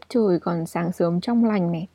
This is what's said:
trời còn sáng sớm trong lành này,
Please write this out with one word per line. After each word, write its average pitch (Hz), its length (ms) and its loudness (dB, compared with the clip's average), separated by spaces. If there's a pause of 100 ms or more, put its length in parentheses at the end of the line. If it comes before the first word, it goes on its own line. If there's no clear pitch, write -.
trời 202 300 2
còn 170 260 -4
sáng 170 260 -4
sớm 175 300 0
trong 233 240 2
lành 190 260 2
này, 170 240 -4